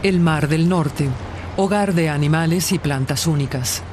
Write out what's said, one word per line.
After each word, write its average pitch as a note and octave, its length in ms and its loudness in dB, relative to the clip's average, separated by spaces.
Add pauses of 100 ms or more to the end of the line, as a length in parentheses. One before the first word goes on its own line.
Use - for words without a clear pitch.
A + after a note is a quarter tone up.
El F#3 160 2
Mar D#3 300 2
del D#3+ 180 2
Norte, D#3+ 400 0 (480)
hogar G3 380 0
de E3 160 2
animales D#3+ 640 0
y F3 40 0
plantas C3+ 480 -2
únicas. C#3 560 -2 (120)